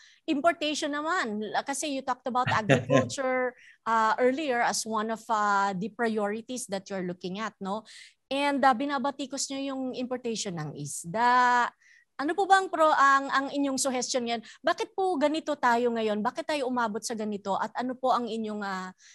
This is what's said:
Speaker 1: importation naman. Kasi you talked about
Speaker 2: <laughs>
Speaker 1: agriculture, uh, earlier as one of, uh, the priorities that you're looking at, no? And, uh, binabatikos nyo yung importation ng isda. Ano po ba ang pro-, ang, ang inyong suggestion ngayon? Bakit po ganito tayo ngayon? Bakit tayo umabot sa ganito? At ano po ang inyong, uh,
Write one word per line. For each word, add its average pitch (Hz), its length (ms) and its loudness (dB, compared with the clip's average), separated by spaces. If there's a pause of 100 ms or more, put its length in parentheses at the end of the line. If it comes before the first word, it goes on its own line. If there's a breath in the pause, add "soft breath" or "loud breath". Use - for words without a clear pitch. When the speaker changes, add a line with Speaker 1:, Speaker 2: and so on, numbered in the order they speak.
(300 loud breath)
Speaker 1:
importation 302 640 0
naman. 294 480 -2 (240)
Kasi 285 320 -4
you 262 80 -8
talked 254 240 -4
about 247 160 0 (100)
Speaker 2:
<laughs> 220 60 0
Speaker 1:
agriculture, 254 960 2 (320 loud breath)
uh, 220 320 4
earlier 254 400 2
as 196 240 0
one 220 240 -2
of, 220 160 -6
uh, 202 480 2
the 190 160 -4
priorities 226 800 -2
that 196 160 -4
you're 185 240 -4
looking 180 320 -6
at, 214 160 -6
no? 196 240 -6 (480 loud breath)
And, 285 320 0
uh, 262 160 6
binabatikos 277 720 -4
nyo 269 240 -6
yung 262 100 -6 (140)
importation 247 560 -6
ng 151 240 -8
isda. 240 880 2 (480 soft breath)
Ano 302 240 -4
po 392 80 2
ba 381 160 6
ang 381 80 -4
pro-, 311 240 4
ang, 277 320 6
ang 269 240 0
inyong 277 320 0
suggestion 254 400 -2
ngayon? 233 240 -4 (160 loud breath)
Bakit 349 320 -2
po 370 240 0
ganito 294 400 0
tayo 240 320 4
ngayon? 220 320 0
Bakit 247 240 -4
tayo 285 240 -2
umabot 226 320 -2
sa 226 160 -6
ganito? 202 400 -4
At 220 160 -4
ano 254 240 -4
po 254 160 2
ang 233 160 0
inyong, 214 320 -6
uh, 190 320 -6 (220 loud breath)